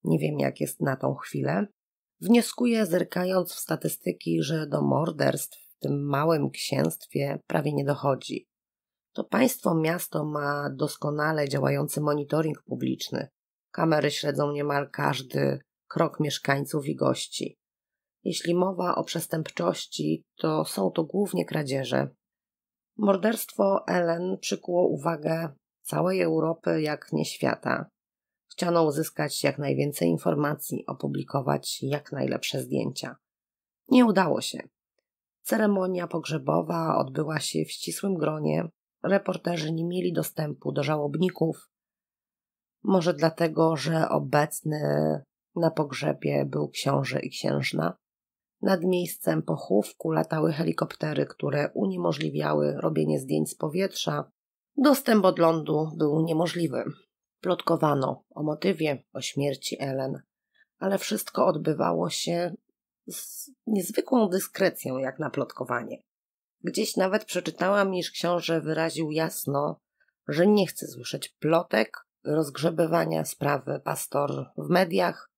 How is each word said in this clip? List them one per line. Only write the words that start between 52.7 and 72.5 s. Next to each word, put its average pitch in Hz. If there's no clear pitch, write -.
robienie 151
zdjęć 151
z -
powietrza. 160
Dostęp 247
od 180
lądu 156
był 156
niemożliwy. 160
Plotkowano 151
o -
motywie, 151
o -
śmierci -
Ellen, 135
ale 190
wszystko -
odbywało 165
się 170
z -
niezwykłą 214
dyskrecją 180
jak 135
na 151
plotkowanie. 123
Gdzieś 202
nawet 190
przeczytałam, 190
iż 175
książę 165
wyraził 156
jasno, 151
że 160
nie 208
chce -
słyszeć 123
plotek, -
rozgrzebywania 160